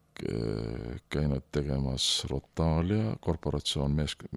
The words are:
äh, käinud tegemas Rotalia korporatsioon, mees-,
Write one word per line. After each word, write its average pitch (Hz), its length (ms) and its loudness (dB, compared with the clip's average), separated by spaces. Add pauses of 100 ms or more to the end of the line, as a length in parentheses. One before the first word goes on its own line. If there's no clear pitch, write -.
(240)
äh, 55 840 -4
käinud 71 400 2
tegemas 69 760 0
Rotalia 85 920 2
korporatsioon, 73 720 0
mees-, 73 240 0 (220)